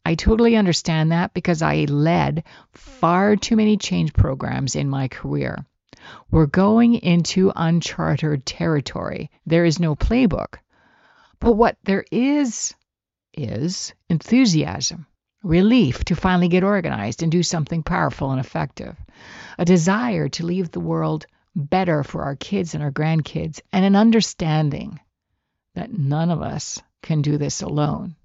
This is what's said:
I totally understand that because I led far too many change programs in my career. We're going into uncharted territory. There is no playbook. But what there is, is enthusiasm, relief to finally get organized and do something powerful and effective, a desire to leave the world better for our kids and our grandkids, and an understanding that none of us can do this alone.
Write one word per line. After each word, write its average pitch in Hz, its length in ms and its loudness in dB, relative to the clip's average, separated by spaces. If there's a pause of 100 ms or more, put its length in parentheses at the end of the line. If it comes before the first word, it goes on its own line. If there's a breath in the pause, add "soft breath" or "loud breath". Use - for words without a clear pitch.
I 165 120 0
totally 226 380 4
understand 165 580 2
that 170 200 0
because 175 300 -2
I 151 240 0
led 147 580 0 (300 loud breath)
far 190 600 0
too 226 200 0
many 214 220 4
change 170 340 -2
programs 135 640 0
in 139 140 -2
my 135 180 -2
career. 139 560 -6 (680 loud breath)
We're 160 140 6
going 220 520 4
into 175 600 2
uncharted 160 880 0
territory. - 840 -4 (160)
There 165 180 2
is 170 160 2
no 156 160 0
playbook. - 600 0 (840 soft breath)
But 233 120 4
what 214 320 2
there 196 280 0
is, 269 640 -2 (580)
is 143 640 -6 (160)
enthusiasm, 165 960 2 (360)
relief 185 640 4
to 170 120 0
finally 180 320 2
get 180 160 2
organized 147 580 -2
and 165 100 0
do 175 100 2
something 165 400 -4
powerful 151 480 -2
and 131 100 -2
effective, - 540 -8 (640 loud breath)
a 175 80 -2
desire 185 640 2
to 165 160 -8
leave 175 260 -4
the - 100 -8
world 160 440 -4 (320)
better 160 480 0
for 160 180 -10
our 143 140 -6
kids 190 380 -6
and 151 100 -6
our 143 80 -4
grandkids, 156 680 -4 (120)
and 190 120 2
an 196 120 4
understanding 160 1040 0 (720)
that - 180 -10
none 151 380 -2
of 160 100 -2
us - 400 -8 (220)
can 156 180 -2
do 147 160 0
this 143 260 -4
alone. 151 520 -4 (100)